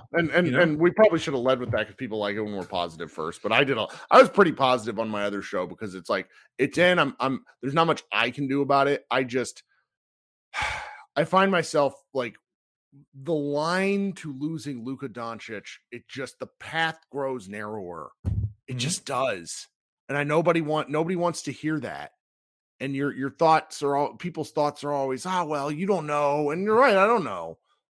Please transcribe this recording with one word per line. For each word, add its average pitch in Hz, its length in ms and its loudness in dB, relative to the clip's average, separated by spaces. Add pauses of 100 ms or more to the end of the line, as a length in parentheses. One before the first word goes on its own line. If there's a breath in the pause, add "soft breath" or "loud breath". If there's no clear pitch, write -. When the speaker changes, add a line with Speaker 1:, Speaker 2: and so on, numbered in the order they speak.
(140)
Speaker 1:
and, 165 160 0
and, 170 160 4
Speaker 2:
you 131 60 0
know? 139 80 4
Speaker 1:
and 156 180 4
we 170 120 6
probably 190 280 6
should 151 160 -4
have 120 80 -2
led 127 180 2
with 117 120 -6
that 107 140 -2
'cause - 100 -20
people 110 220 -6
like 101 160 -2
it 107 60 -4
when 107 160 -6
we're 92 80 -6
positive 85 480 -6
first. 82 300 -6
But 104 100 0
I 123 100 6
did 131 160 0
a, 107 80 -2 (240 loud breath)
I 240 100 10
was 262 100 10
pretty 185 220 4
positive 117 460 0
on 113 100 -2
my 104 160 -2
other 101 180 -2
show 92 240 -4
because 90 280 -10
it's 92 160 -14
like, 95 180 -2 (300 soft breath)
it's 135 200 0
in, 180 200 6
I'm, 139 220 2
I'm, 131 240 -2 (160)
there's 139 140 -6
not 165 120 6
much 160 240 0
I 117 200 2
can 139 180 -6
do 139 140 0
about 139 260 4
it. 143 220 -2
I 131 120 2
just, 123 400 -4 (920)
<sighs> - 640 -8
I 147 80 2
find 190 260 4
myself, 151 440 2 (200)
like, 120 220 -4 (800)
the 139 200 -4
line 180 800 0
to 147 240 -10
losing 139 460 -8
Luka 131 240 -8
Doncic, 113 580 -10 (260)
it 120 160 -16
just, 127 300 -10
the 123 80 -10 (120)
path 160 400 -4 (120)
grows 131 380 -6
narrower. 101 640 -10 (140)
It - 80 -2 (400)
Speaker 2:
Mm-hmm. 127 60 -6
Speaker 1:
just 147 260 -4
does. 123 640 -4 (400)
And 135 100 -2
I, 147 60 0
nobody 165 360 2
want, 151 280 -2
nobody 160 280 0
wants 170 260 -2
to 143 100 -6
hear 156 280 -4
that. 73 320 -8 (680)
And 139 140 -4
your, 139 180 -2
your 135 180 -6
thoughts 160 520 2
are 139 140 0
all, 143 180 0
people's 165 360 -8
thoughts 147 340 -2
are 147 80 -2
always, 135 320 -4
"Ah, 180 200 -2
well, 151 280 -4
you 165 140 -4
don't 180 200 0
know." 147 440 2
And 170 120 -2
you're 214 140 2
right, 247 200 6
I 190 100 6
don't 226 180 4
know. 85 320 -6 (340)